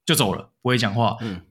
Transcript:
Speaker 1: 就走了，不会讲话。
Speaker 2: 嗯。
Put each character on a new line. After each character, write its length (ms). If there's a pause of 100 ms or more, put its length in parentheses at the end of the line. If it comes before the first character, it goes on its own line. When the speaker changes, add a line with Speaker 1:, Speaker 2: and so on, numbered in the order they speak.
Speaker 1:
就 80
走 220
了， 160 (100)
不 80
会 80
讲 160
话。 280
Speaker 2:
嗯。 300